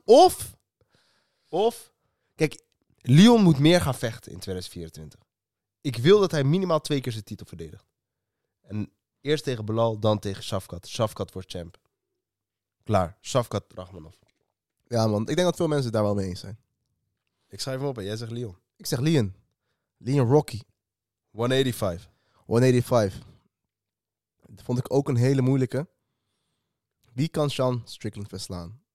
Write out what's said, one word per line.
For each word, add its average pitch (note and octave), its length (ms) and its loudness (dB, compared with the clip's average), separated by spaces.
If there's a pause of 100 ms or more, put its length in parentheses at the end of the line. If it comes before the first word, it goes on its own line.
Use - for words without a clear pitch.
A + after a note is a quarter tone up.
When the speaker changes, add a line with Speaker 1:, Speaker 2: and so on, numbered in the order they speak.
Speaker 1:
<laughs> - 20 -16
of, D#4 500 6 (920)
of, G#3+ 460 -4 (420)
kijk, - 260 -2 (360)
Leon G#3 460 8
moet D#3+ 160 6
meer E3 220 4
gaan C#3 140 -4
vechten - 360 -10
in - 80 -14
tweeduizend F#2 360 -10
vierentwintig. D#2+ 440 -16 (640)
Ik B2+ 160 -6
wil F3+ 220 6
dat F#3+ 120 0
hij D3 120 0
minimaal E3 380 0
twee C#3+ 200 -4
keer B2 100 -6
zijn A2 120 -10
titel - 220 -14
verdedigt. D#2+ 400 -18 (760)
En G#2 300 -10 (300)
eerst D3 220 -2
tegen A#2 220 -6
Belal, A2+ 340 0
dan G#2+ 200 2
tegen G2 240 -8
Shafkat. - 440 -10
Shafkat - 460 -6
wordt - 180 -14
champ. E2+ 260 -14 (1040)
Klaar. F#2+ 380 -2
Shafkat A2+ 420 -4 (120)
Rakhmonov. F2+ 380 -18 (680)
Speaker 2:
Ja, A2+ 240 -2
man. G#2 140 0
Ik G#2+ 40 -6 (100)
denk F3 120 0
dat E3+ 80 -2
veel F3 120 -2
mensen D3 180 -2
het A2 80 -6
daar A2 100 0
wel G#2 120 0
mee F#2+ 120 -4
eens F2+ 120 -10
zijn. G2 180 -16 (920)
Speaker 1:
Ik G2 140 -20
schrijf C3 180 -8
hem C#3+ 80 -6
op B2+ 100 -6
en G2 60 -10
jij G#2 140 -6
zegt A2+ 140 -10
Leon. A#2 260 -12 (180)
Speaker 2:
Ik - 100 -20
zeg - 140 -4
Leon. C3 340 0 (640)
Leon B2+ 300 0
Rocky. C3+ 320 2 (720)
Speaker 1:
One A#2+ 220 -2
eighty-five. A2 540 -2 (380)
Speaker 2:
One A#2 160 2
eighty-five. A#2+ 500 4 (1300)
Dat - 200 -20
vond B2 120 -4
ik - 160 -6
ook C#3 160 0
een C3 60 0
hele C3 260 2
moeilijke. C3 460 0 (1300)
Wie C#3 140 -4
kan D3 220 -2
Sean B2+ 360 -4
Strickland G2+ 440 -12
verslaan? F#2+ 520 -14 (120)